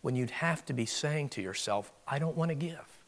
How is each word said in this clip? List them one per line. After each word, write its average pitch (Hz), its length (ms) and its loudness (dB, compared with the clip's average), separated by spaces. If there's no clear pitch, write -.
when 127 140 0
you'd 123 160 2
have 165 340 2
to 139 80 -2
be 120 120 2
saying 147 440 0
to - 120 -4
yourself, 101 500 0
"I 139 100 0
don't 160 200 0
want 165 120 2
to 160 60 0
give. 165 520 -6